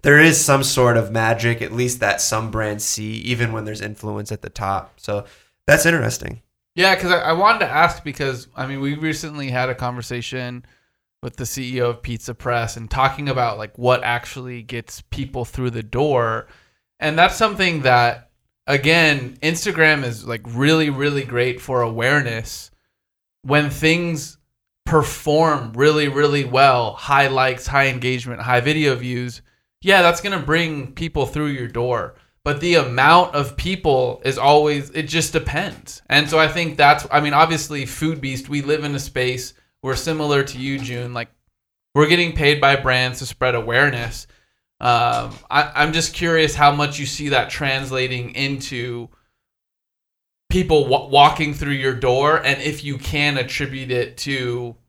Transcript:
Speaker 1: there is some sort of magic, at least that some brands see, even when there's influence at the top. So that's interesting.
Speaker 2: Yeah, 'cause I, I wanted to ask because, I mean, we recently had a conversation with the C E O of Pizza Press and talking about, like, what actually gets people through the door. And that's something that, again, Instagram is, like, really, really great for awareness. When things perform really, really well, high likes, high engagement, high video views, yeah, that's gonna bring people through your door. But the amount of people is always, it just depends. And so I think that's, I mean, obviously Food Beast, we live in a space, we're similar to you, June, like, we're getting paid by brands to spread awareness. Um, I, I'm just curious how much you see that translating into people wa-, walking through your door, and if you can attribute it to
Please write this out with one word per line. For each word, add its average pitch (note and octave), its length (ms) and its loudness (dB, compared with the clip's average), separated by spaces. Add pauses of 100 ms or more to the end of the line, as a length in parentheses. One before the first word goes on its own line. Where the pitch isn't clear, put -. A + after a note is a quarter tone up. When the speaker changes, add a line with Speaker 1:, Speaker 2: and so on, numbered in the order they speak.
Speaker 1:
there D3 180 8
is D#3 220 6
some C3+ 200 4
sort B2 320 2
of G#2+ 160 0
magic, A2+ 500 0
at - 120 -8
least B2 260 -4
that G2+ 220 0
some A2 280 -4
brands G#2+ 360 -6
see, G#2+ 300 -6
even A2+ 360 -2
when A2 140 -8
there's G#2+ 160 -10
influence G#2+ 500 -10
at G#2 100 -10
the - 80 -14
top. G2 520 -6
So G2+ 240 -6 (420)
that's D#3 180 4
interesting. D3+ 560 -2 (340)
Speaker 2:
Yeah, F#3 200 4
'cause F3+ 160 -2
I, F3 80 4
I D#3+ 140 0
wanted G#3+ 260 4
to F3+ 100 -2
ask D#3 360 0
because, C3+ 500 -6
I C3 120 -6
mean, C#3 120 -8
we C#3 140 -2
recently D3+ 560 -6
had B2+ 180 -2
a B2+ 80 -4
conversation B2 880 -8 (580)
with B2+ 140 -12
the B2 100 -8
C B2+ 300 -8
E B2 60 0
O A#2+ 80 2
of A#2 120 -6
Pizza A#2 320 -8
Press A#2 440 -4
and A2+ 120 -14
talking C3+ 380 0
about, A#2+ 300 -2
like, G#2+ 200 -14
what B2 280 2
actually A#2+ 580 -6
gets - 460 -12
people C3 340 -8
through B2 280 -4
the A#2 120 -8
door. A#2 640 -2 (540)
And D#3 180 -2
that's F#3 160 4
something F#3 460 0
that, A#2+ 480 2 (380)
again, C#3+ 760 2
Instagram D#3+ 640 2
is, A2+ 200 -8
like, A2+ 200 -6
really, D3 440 2
really C#3 360 -2
great B2 340 -2
for B2+ 220 -2
awareness. A#2 880 -2 (680)
When D3 280 2
things D#3+ 680 0 (480)
perform D3+ 880 0
really, D3+ 340 4
really C#3+ 380 2
well, B2 480 4
high C#3 340 2
likes, C3 400 0
high C#3 200 2
engagement, B2+ 540 -4
high B2 200 2
video D3 340 0
views, B2 460 -8 (400)
yeah, F#3+ 200 4
that's F3 200 4
gonna G3 180 -4
bring D3+ 540 -2
people D#3 320 -4
through D3+ 220 -4
your B2+ 200 -6
door. A#2 480 -4 (300)
But C#3+ 160 -2
the E3+ 140 2
amount D3 600 4
of C3+ 220 -2
people C3+ 640 0
is C3 140 0
always, D3 540 4
it D#3 120 -4
just D#3 300 -2
depends. - 760 -6
And D3 200 2
so D#3+ 100 2
I D#3 80 6
think E3 300 -4
that's, D3 340 6
I D3 80 4
mean, D3 140 0
obviously D3+ 520 2
Food D#3 360 -4
Beast, C3+ 260 -8
we C#3+ 140 -4
live D3 240 -2
in C#3+ 100 -4
a C#3 40 -4
space, B2+ 540 -4 (280)
we're C3 140 -4
similar D3 480 0
to C#3 140 -8
you, C3+ 200 -6
June, B2 360 -8
like, A#2 160 -8 (640)
we're D3+ 140 6
getting F3 240 2
paid D3 260 4
by C#3 160 6
brands B2+ 440 0
to C3 60 -10
spread B2+ 300 -2
awareness. A#2 720 -2 (540)
Um, A#2+ 560 0 (120)
I, C#3+ 240 2
I'm D3+ 200 0
just D#3+ 200 -2
curious D#3+ 400 0
how D3 200 6
much D3 260 -2
you C#3 60 -6
see D3 240 -8
that B2+ 200 0
translating C3 840 -4
into B2 720 -6 (1400)
people D#3 380 2
wa-, B2+ 200 0
walking D3 460 6
through C#3+ 220 -4
your C3 180 -2
door, C3+ 500 4
and C#3 180 0
if D3 220 -6
you C#3 140 -8
can D3 400 -2
attribute C3 520 -6
it A#2+ 280 -2
to B2 580 -6 (140)